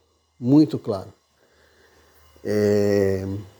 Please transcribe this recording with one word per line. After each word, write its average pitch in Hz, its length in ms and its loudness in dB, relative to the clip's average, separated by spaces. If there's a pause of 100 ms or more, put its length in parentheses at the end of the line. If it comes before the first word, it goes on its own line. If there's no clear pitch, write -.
(400)
muito 139 380 2
claro. 101 340 -8 (1300)
É, 101 840 0 (340)